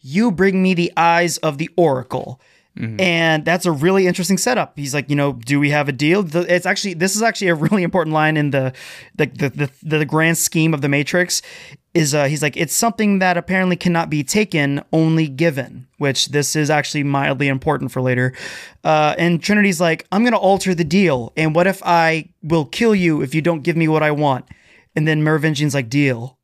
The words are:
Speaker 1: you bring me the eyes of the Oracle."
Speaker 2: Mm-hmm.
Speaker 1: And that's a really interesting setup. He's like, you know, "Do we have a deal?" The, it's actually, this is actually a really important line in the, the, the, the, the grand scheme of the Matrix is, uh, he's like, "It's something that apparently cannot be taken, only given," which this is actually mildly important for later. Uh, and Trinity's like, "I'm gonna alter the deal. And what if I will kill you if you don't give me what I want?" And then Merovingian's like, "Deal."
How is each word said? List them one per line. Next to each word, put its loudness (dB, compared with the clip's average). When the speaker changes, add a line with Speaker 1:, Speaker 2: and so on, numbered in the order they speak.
Speaker 1:
you 0
bring 2
me 2
the 0
eyes 2
of -2
the -6
Oracle." 0
Speaker 2:
Mm-hmm. -6
Speaker 1:
And 2
that's 0
a 2
really 2
interesting 0
setup. -2
He's -8
like, -4
you 2
know, 0
"Do -2
we 2
have 0
a -4
deal?" 2
The, -2
it's 0
actually, -2
this -2
is 0
actually 0
a 2
really 0
important 0
line 2
in 0
the, -2
the, 0
the, -4
the, -4
the 0
grand 2
scheme 0
of -6
the -2
Matrix 0
is, 2
uh, 2
he's -2
like, -2
"It's -4
something 0
that 2
apparently 0
cannot 0
be -2
taken, -2
only 2
given," -4
which -2
this -2
is 0
actually 0
mildly 0
important -2
for -6
later. 0
Uh, 2
and 0
Trinity's 2
like, 0
"I'm 2
gonna 2
alter 2
the -2
deal. 0
And 0
what 4
if -2
I 2
will 0
kill 0
you 2
if -6
you 2
don't -2
give -2
me 2
what 2
I 2
want?" 0
And 0
then 0
Merovingian's 0
like, -2
"Deal." -2